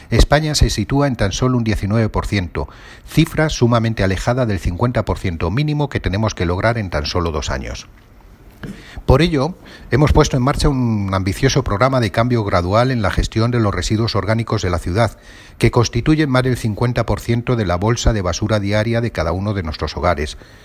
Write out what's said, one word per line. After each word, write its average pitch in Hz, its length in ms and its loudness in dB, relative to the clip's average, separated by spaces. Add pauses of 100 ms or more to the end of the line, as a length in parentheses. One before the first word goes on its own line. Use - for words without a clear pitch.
España 151 460 4
se 123 160 2
sitúa 135 340 0
en 135 100 -2
tan 98 160 0
solo 127 280 0
un 117 40 0
diecinueve 107 460 0
por - 160 -4
ciento, 87 420 -4 (380)
cifra 156 440 0
sumamente 113 540 0
alejada 120 440 0
del 101 100 0
cincuenta 107 480 -2
por - 140 -2
ciento 85 320 -4
mínimo 147 380 -2
que - 100 -4
tenemos 101 340 -2
que 92 140 -2
lograr 104 320 0
en 95 100 -4
tan 76 160 -4
solo 85 260 -2
dos 76 200 -4
años. - 360 -8 (1160)
Por 131 160 6
ello, 165 380 0 (320)
hemos 143 200 4
puesto 147 260 6
en 127 40 0
marcha 143 280 2
un 113 440 0
ambicioso 98 500 0
programa 127 360 0
de 110 100 0
cambio 117 340 0
gradual 101 460 2
en 120 140 -2
la 90 80 0
gestión 113 400 0
de 120 80 0
los 101 160 0
residuos 107 400 -2
orgánicos 107 480 -2
de 90 80 -2
la 85 80 0
ciudad, 104 400 0 (400)
que 117 100 6
constituyen 139 640 2
más 127 100 4
del 123 160 0
cincuenta 120 480 -2
por 101 140 -2
ciento 120 360 -2
de 110 120 0
la 87 80 0
bolsa 113 360 2
de 104 120 0
basura 104 360 -2
diaria 107 420 0
de 113 100 -2
cada 80 220 -2
uno 98 200 -2
de 98 80 -2
nuestros 78 340 -6
hogares. 76 440 -2 (240)